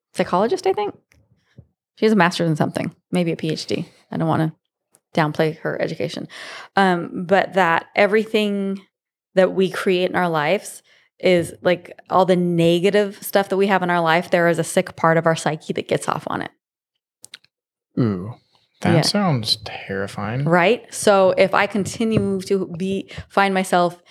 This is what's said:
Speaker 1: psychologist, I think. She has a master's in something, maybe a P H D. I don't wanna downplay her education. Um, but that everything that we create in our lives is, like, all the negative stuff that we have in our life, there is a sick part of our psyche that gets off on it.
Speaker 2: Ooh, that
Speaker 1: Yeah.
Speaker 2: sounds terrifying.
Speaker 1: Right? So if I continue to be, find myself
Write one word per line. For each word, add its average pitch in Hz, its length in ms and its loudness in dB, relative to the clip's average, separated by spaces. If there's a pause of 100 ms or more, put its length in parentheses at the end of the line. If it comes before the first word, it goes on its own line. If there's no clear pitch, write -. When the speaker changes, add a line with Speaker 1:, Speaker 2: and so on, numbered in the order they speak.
(120)
Speaker 1:
psychologist, 202 540 -2
I 381 60 2
think. 415 240 -6 (1000)
She - 80 -2
has 220 80 4
a 220 40 4
master's 170 320 2
in 156 80 0
something, - 380 -2 (160)
maybe 175 220 0
a - 40 -4
P 160 140 -6
H - 160 -6
D. - 220 -6 (240)
I - 60 -8
don't 160 100 0
wanna 160 260 0 (600)
downplay 156 460 0
her - 200 -6
education. - 480 -6 (480)
Um, 185 500 0
but 190 280 2
that 170 320 2 (100)
everything 202 840 0 (540)
that 180 200 4
we 185 160 2
create 180 400 0
in 180 60 -4
our 180 120 0
lives 160 540 -2 (360)
is, 175 440 2
like, 180 300 -2 (180)
all 180 160 4
the 180 100 4
negative 175 840 2
stuff 196 260 0
that 190 80 -2
we 196 120 2
have 190 140 2
in 180 80 -2
our 175 100 0
life, 170 300 0
there 175 180 2
is 165 100 0
a 165 60 -2
sick - 300 -2
part 165 220 2
of 165 100 0
our 165 100 4
psyche 156 360 -6
that - 160 -6
gets - 200 -2
off - 200 -2
on - 140 -6
it. - 80 -12 (1500)
Speaker 2:
Ooh, 107 360 -2 (480)
that 175 120 2
Speaker 1:
Yeah. 165 80 4
Speaker 2:
sounds 160 600 0
terrifying. 101 800 -8
Speaker 1:
Right? 175 500 2
So 196 420 4
if 190 180 2
I 202 120 4
continue 202 760 -2
to 190 240 -2 (120)
be, 190 320 -6 (180)
find 196 240 2
myself 180 580 0